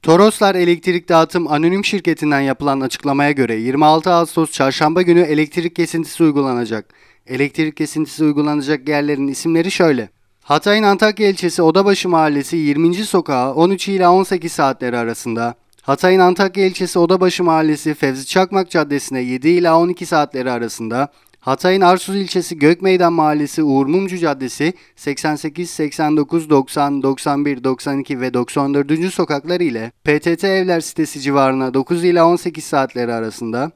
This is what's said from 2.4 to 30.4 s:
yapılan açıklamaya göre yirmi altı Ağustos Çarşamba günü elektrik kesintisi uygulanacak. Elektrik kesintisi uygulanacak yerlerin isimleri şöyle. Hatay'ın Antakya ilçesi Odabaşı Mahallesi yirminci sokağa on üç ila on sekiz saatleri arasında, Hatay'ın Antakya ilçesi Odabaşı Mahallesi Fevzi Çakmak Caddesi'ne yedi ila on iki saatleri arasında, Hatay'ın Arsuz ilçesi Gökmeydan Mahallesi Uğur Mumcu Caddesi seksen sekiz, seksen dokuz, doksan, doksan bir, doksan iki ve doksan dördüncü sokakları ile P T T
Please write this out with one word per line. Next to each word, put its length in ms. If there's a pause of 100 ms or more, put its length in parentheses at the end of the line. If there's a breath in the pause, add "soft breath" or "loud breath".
yapılan 400
açıklamaya 500
göre 240
yirmi 300
altı 280
Ağustos 380
Çarşamba 520
günü 180
elektrik 560
kesintisi 460
uygulanacak. 720 (320 soft breath)
Elektrik 500
kesintisi 480
uygulanacak 640
yerlerin 400
isimleri 420
şöyle. 380 (340)
Hatay'ın 400
Antakya 460
ilçesi 340
Odabaşı 460
Mahallesi 480
yirminci 480
sokağa 500
on 160
üç 180
ila 240
on 100
sekiz 300
saatleri 440
arasında, 580 (280)
Hatay'ın 380
Antakya 460
ilçesi 320
Odabaşı 460
Mahallesi 500
Fevzi 320
Çakmak 440
Caddesi'ne 500
yedi 280
ila 300
on 100
iki 180
saatleri 440
arasında, 580 (320 soft breath)
Hatay'ın 400
Arsuz 360
ilçesi 420
Gökmeydan 540
Mahallesi 500
Uğur 240
Mumcu 320
Caddesi 540 (240 soft breath)
seksen 400
sekiz, 340
seksen 460
dokuz, 340
doksan, 520
doksan 420
bir, 200
doksan 360
iki 200
ve 140
doksan 400
dördüncü 360
sokakları 540
ile 280 (120)
P 140
T 180
T 120